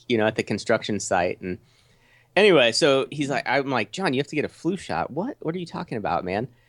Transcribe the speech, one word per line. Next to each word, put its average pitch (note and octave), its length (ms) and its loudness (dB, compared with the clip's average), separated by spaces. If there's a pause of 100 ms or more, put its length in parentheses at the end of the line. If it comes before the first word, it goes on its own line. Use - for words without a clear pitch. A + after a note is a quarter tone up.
you A#2 100 2
know, G#2+ 80 4
at A2 100 0
the A2+ 60 -2
construction G#2+ 580 -2
site. F2+ 420 0
And F2+ 180 -6 (760)
anyway, E3+ 360 6
so C3+ 400 4
he's C#3+ 180 -4
like, C3+ 180 -2
I'm C3+ 220 0
like, A#2+ 220 -2
"John, F3+ 240 -2
you B2+ 40 0
have D3 80 -2
to - 80 -10
get C3+ 100 -2
a - 40 -4
flu F3 280 -6
shot." E2+ 340 -4
"What? F#3 300 -8
What D#3+ 140 -6
are F#3 40 -8
you E3 80 -10
talking F3 320 -10
about, F2 260 -4
man?" F#2 200 -2
And - 20 -10 (220)